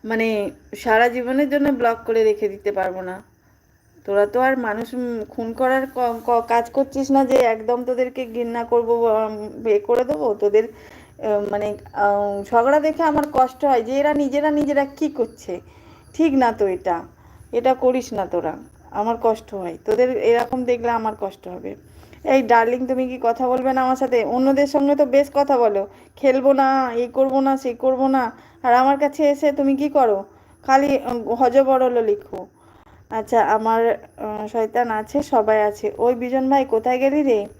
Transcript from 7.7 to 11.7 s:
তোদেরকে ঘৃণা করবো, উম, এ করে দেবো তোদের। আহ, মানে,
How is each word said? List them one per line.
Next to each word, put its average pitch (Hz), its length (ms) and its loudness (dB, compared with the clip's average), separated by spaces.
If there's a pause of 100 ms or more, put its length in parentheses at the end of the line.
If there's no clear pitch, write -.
তোদেরকে 254 420 -4
ঘৃণা 233 380 -6
করবো, 233 300 2
উম, 220 720 -2
এ 208 120 4
করে 240 260 0
দেবো 277 300 -2
তোদের। 208 300 2
আহ, - 840 -6
মানে, 208 240 -4 (180)